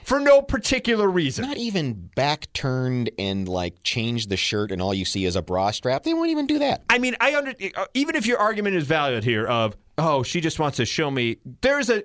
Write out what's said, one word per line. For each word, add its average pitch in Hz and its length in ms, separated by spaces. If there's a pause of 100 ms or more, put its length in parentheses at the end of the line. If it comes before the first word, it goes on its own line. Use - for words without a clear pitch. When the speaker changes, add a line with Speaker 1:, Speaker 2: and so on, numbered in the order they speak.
Speaker 1:
for 269 160
no 277 240
particular 240 680
reason. 180 380
Speaker 2:
Not 277 100
even 156 600
back 143 360
turned 127 640
and, 98 320
like, 90 360
change 117 420
the 98 100
shirt 104 360
and 90 100
all 98 100
you 95 120
see 95 200
is 90 120
a 92 60
bra 92 280
strap. 127 320
They 330 120
won't 330 160
even 302 180
do 294 100
that. 277 320
Speaker 1:
I 247 80
mean, 247 220
I 285 160
under-, 277 180 (220)
uh, 190 80 (100)
even 311 220
if 220 100
your 240 140
argument 208 340
is 156 140
valid 139 340
here 113 240
of, 113 300 (220)
"Oh, 147 260
she 175 160
just 156 180
wants 151 200
to 123 60
show 151 240
me," 120 280 (240)
there's 269 300
a, 208 140